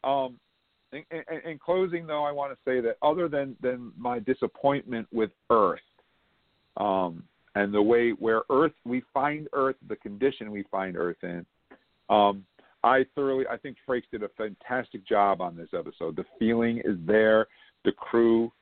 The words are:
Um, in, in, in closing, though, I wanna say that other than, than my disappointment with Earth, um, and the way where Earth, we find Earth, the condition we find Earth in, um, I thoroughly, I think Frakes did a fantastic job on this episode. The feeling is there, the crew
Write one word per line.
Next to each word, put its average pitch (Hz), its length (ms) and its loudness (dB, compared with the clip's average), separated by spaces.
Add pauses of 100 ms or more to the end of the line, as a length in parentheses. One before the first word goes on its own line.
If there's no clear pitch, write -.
Um, 131 340 -2 (540)
in, 147 180 -14
in, 165 400 -10
in 151 80 -12
closing, 175 480 -2
though, 151 180 -2
I 147 80 -2
wanna 139 320 -6
say 127 160 0
that 117 220 -2
other 156 260 2
than, 139 320 -4
than 123 360 -4
my 123 220 -4
disappointment 127 960 -2
with 110 180 0 (200)
Earth, 101 280 4 (1000)
um, 95 460 0 (320)
and 101 180 0
the 104 100 4
way 117 280 4
where 113 400 0
Earth, 151 220 2 (120)
we 123 180 -4 (100)
find 147 400 -4
Earth, 135 240 -2 (120)
the 107 80 -8
condition 107 540 -4
we 101 200 -8
find 95 260 -4
Earth 85 260 -4
in, 87 220 -8 (640)
um, 101 360 4 (380)
I 131 220 4 (100)
thoroughly, 135 360 -2
I 117 60 -4
think 131 200 -14 (100)
Frakes 123 240 -2
did 107 120 -8
a 101 80 -8
fantastic 110 760 -8
job 101 340 4
on 87 160 -6
this 82 200 -14
episode. 80 400 -6
The 90 80 -6 (140)
feeling 117 400 2
is 101 180 -2 (100)
there, 110 400 6 (380)
the 98 80 2
crew 117 680 2